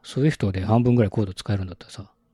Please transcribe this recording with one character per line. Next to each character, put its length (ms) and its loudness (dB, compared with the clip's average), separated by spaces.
Swift 480 0
で 120 -4
半 200 2
分 100 4
ぐ 80 4
ら 60 4
い 20 -2
コ 120 -2
ー 40 2
ド 80 -10
使 180 -8
え 60 0
る 60 -4
ん 40 -8
だ 60 -12
っ 40 -18
た 80 -20
ら 60 -20
さ、 200 -18